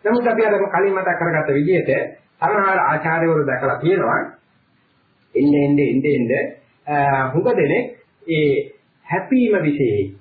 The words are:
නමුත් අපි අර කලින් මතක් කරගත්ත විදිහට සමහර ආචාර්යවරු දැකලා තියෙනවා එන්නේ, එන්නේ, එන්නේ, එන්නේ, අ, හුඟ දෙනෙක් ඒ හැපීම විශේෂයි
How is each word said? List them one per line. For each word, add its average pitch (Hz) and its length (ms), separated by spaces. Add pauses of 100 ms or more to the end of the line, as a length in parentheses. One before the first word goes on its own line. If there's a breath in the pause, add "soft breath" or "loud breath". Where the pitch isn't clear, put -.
නමුත් 233 240
අපි 226 160
අර 208 120 (100)
කලින් 196 280
මතක් 185 240
කරගත්ත 160 320
විදිහට 147 420 (440)
සමහර 190 440
ආචාර්යවරු 160 640
දැකලා 131 340
තියෙනවා 180 420 (1160)
එන්නේ, 143 280
එන්නේ, 143 240
එන්නේ, 143 260
එන්නේ, 123 300 (440)
අ, 147 80 (320)
හුඟ 170 240
දෙනෙක් 196 340 (400)
ඒ 156 200 (600)
හැපීම 214 520
විශේෂයි 139 480 (160)